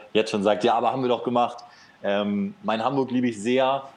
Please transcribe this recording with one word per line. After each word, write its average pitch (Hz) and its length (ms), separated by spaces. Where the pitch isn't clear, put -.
jetzt 107 160
schon 104 120
sagt, 104 220
„Ja, 113 100
aber 117 180
haben 131 100
wir 123 80
doch 117 140
gemacht.“ 120 340
Ähm, 101 500
Mein 110 200
Hamburg 135 280
liebe 123 160
ich 107 120
sehr, 131 440